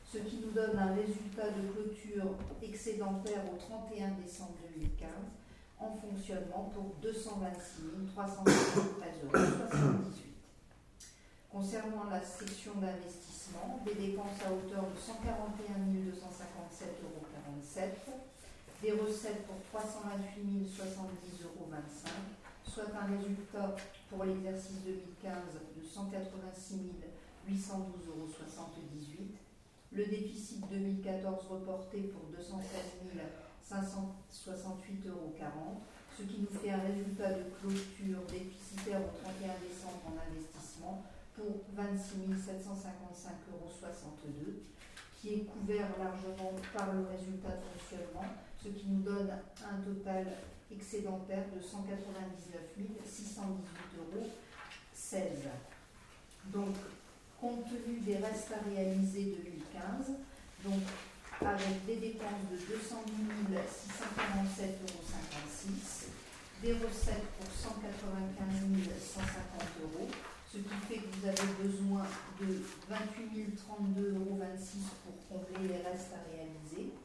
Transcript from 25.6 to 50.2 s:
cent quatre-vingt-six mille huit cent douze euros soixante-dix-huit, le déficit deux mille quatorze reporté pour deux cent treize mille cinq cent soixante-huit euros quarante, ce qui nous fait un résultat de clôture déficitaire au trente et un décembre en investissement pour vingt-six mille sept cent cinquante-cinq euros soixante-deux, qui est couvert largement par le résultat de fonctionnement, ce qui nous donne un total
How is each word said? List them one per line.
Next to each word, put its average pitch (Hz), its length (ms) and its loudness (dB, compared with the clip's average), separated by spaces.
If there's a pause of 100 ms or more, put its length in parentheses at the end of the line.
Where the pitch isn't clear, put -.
cent 196 240 -4
quatre-vingt-six 190 720 -4
mille 180 260 -6 (400)
huit 196 120 4
cent 190 320 0
douze 175 160 -6
euros 156 240 -4
soixante-dix-huit, 151 1040 -8 (600)
le 208 100 4
déficit 208 640 -2
deux 196 100 0
mille 196 220 2
quatorze 190 480 0
reporté 190 640 -2
pour 156 180 -8
deux 175 140 -8
cent 190 160 -4
treize 180 420 -4
mille 170 220 -4 (400)
cinq 196 180 0
cent 190 320 0 (160)
soixante-huit 190 800 -4
euros 165 280 -4
quarante, 156 460 -4 (340)
ce 208 60 -6
qui 202 220 2
nous 196 100 -2
fait 202 160 0
un 190 160 4
résultat 196 480 4
de 180 240 0
clôture 196 600 2 (100)
déficitaire 190 680 -2
au 170 180 2
trente 190 240 -4
et 190 80 0
un 185 80 0
décembre 180 480 -6
en 160 160 -4
investissement 160 800 -6 (320)
pour 202 400 -2
vingt-six 196 480 0
mille 190 160 2
sept 190 240 -2
cent 190 160 -4
cinquante-cinq 190 720 -8
euros 170 240 -8
soixante-deux, 151 880 -6 (560)
qui 208 160 0
est 208 160 4
couvert 202 480 2
largement 190 560 0 (160)
par 196 240 2
le 190 160 4
résultat 185 480 -2
de - 60 -4 (100)
fonctionnement, 180 540 -4 (320)
ce 202 80 -6
qui 196 200 -2
nous 196 160 6
donne 196 260 4 (320)
un 202 220 -2
total 190 420 2 (460)